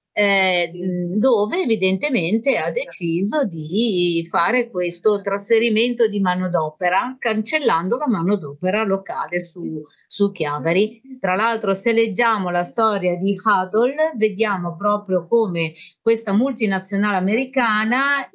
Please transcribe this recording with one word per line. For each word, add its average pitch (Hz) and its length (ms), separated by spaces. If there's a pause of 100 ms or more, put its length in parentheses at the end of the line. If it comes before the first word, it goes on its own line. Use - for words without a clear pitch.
(160)
eh, 190 560
mh, 180 460
dove 233 460
evidentemente 220 920
ha 160 120
deciso 202 760
di 175 840
fare 220 400
questo 190 520
trasferimento 220 840
di 202 120
manodopera, 180 1000
cancellando 220 800
la 294 100
manodopera 185 760
locale 175 560
su, 165 420 (240)
su 202 260
Chiavari. 165 720 (180)
Tra 185 140
l'altro, 220 400
se 226 200
leggiamo 220 580
la 175 100
storia 180 560
di 190 260
Huddle, 247 720
vediamo 202 600
proprio 196 520
come 175 460 (260)
questa 226 320
multinazionale 202 840
americana, 240 1160